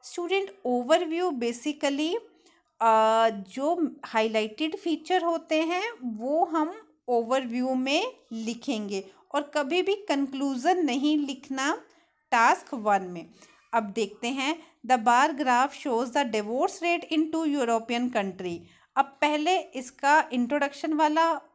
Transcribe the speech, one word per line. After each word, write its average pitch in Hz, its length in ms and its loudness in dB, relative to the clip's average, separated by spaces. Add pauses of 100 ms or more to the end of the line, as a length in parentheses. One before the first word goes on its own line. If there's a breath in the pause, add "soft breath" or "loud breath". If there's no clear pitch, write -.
स्टूडेंट, 381 480 -4 (160)
overview 320 640 2
basically, 277 800 -2 (680 soft breath)
अ, 220 500 6
जो 269 720 -2
हाइलाइटेड 220 720 -2
फीचर 339 460 -2
होते 330 400 0
हैं 359 300 -2 (120)
वो 247 400 0
हम 339 440 -4 (200)
ओवरव्यू 247 680 0
में 294 380 0 (200)
लिखेंगे 220 720 -6 (300 loud breath)
और 294 200 -2
कभी 302 280 0
भी 381 120 0
कंक्लूजन 277 920 0
नहीं 285 340 2
लिखना 277 640 -4 (480 soft breath)
टास्क 262 440 4
वन 208 280 2
में। 180 240 -10 (480 soft breath)
अब 233 80 2
देखते 233 460 -4
हैं, 277 420 -4 (160)
the 240 180 4
bar 247 300 6
graph 254 380 2 (140)
shows 247 260 0
the 285 200 2
divorce 233 500 -2
rate 339 300 0
in 320 120 2 (100)
two 311 240 0
European 240 540 -2
country। 185 460 -4 (380 soft breath)
अब 269 80 2
पहले 302 540 0
इसका 294 760 0
इंट्रोडक्शन 277 600 -2
वाला 311 480 2 (140)